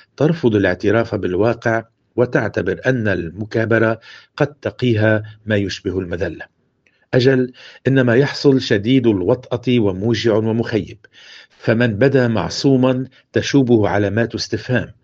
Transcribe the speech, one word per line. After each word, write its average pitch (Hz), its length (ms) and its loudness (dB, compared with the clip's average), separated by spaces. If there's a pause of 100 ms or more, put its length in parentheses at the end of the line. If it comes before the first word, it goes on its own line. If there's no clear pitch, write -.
(160)
ترفض 139 380 0
الاعتراف 101 600 0
بالواقع 110 720 -2 (320)
وتعتبر 110 680 -2
أن 123 220 0
المكابرة 110 920 -2 (360)
قد 147 100 0
تقيها 110 760 0 (240)
ما 107 100 0
يشبه 95 420 -4
المذلة. 87 600 -8 (560)
أجل، 127 380 2 (340)
إن 135 140 2
ما 120 160 4
يحصل 135 440 2
شديد 117 460 0
الوطأة 120 720 0
وموجع 104 560 0
ومخيب، 110 640 -2 (600)
فمن 117 360 0
بدا 123 340 2
معصوما 127 760 0 (280)
تشوبه 117 560 2
علامات 104 460 0
استفهام، 107 680 -4